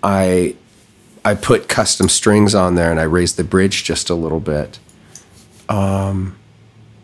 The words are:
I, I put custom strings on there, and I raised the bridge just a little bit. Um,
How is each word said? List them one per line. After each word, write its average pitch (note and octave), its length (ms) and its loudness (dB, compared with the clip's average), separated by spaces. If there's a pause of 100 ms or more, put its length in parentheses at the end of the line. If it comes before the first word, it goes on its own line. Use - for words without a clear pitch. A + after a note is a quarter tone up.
I, F#2+ 520 0 (680)
I G#2 120 2
put - 340 0
custom - 400 0
strings G#2 460 4
on F2+ 200 2
there, E2+ 160 2
and E2 80 0
I D#2+ 40 0
raised E2+ 340 0
the F2+ 60 -2
bridge F#2+ 400 0
just - 260 -4
a F2+ 60 0
little E2 240 -4
bit. D2+ 400 -6 (920)
Um, G2 680 -2 (680)